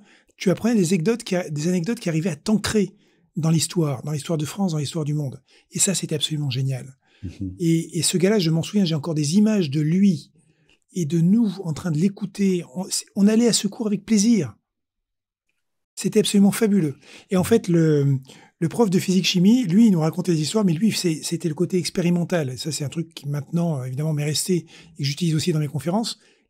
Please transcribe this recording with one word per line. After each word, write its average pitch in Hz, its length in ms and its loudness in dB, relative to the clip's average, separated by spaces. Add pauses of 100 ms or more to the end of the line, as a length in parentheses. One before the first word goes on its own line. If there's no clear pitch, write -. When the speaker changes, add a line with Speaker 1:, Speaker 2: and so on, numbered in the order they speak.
(360)
Speaker 1:
tu - 140 0
apprenais 220 260 2
des 180 180 4
anecdotes 208 300 0
qui - 120 -4
a-, 180 140 -4
des 151 180 -4
anecdotes 180 320 -2
qui - 100 -4
arrivaient 160 220 -2
à 151 40 -6
t'ancrer 208 600 0 (420)
dans 160 120 0
l'histoire, 156 540 0
dans 151 80 -8
l'histoire 156 260 -4
de 151 80 -2
France, 190 280 -4
dans 151 60 -2
l'histoire 147 260 -6
du 147 80 -4
monde. 143 280 -6 (300)
Et 170 80 -8
ça, 190 140 0
c'était 165 220 -6
absolument 147 340 -4
génial. 131 480 -6 (260)
Speaker 2:
Mhm. 92 360 -10
Speaker 1:
Et, 165 400 0
et - 20 -4
ce - 160 -2
gars-là, 196 220 2
je 160 100 0
m'en 160 140 0
souviens, 208 200 0
j'ai 160 120 0
encore 160 200 -4
des 151 220 -2
images 208 320 2
de 143 100 -2
lui 170 520 2 (600)
et 175 120 -2
de 165 160 0
nous 202 320 4 (100)
en 165 100 -8
train 175 180 -6
de 147 60 -2
l'écouter. 190 680 -2 (100)
On, 185 100 -8 (300)
on 202 120 4
allait 226 200 4
à 208 60 2
ce - 140 0
cours 214 200 -4
avec 202 180 -2
plaisir. 202 500 2 (1400)
C'était 202 240 0
absolument 202 320 4
fabuleux. 196 440 2 (340)
Et 190 80 0
en 180 60 2
fait, 226 240 2
le, 151 500 4 (420)
le 165 100 0
prof 208 200 0
de 185 100 2
physique-chimie, 190 640 2
lui, 190 220 6
il 208 40 6
nous 170 100 2
racontait 170 320 -2
des 156 80 0
histoires, 208 240 0
mais 175 80 2
lui, 196 180 0
c'est, 165 320 -2
c'était 165 240 -6
le 156 60 -2
côté 175 240 -2
expérimental. 170 720 0
Et 127 80 -12
ça, 160 140 -8
c'est 147 120 -6
un 131 60 -6
truc 165 240 -8
qui - 160 -12
maintenant, 151 500 -2
euh, 127 60 -8
évidemment, 143 260 -4
m'est 147 140 -2
resté 156 300 -2
et - 420 -10
que 143 60 -6
j'utilise 156 320 -2
aussi 160 180 0
dans 156 60 0
mes 151 80 -2
conférences. 175 520 -4 (300)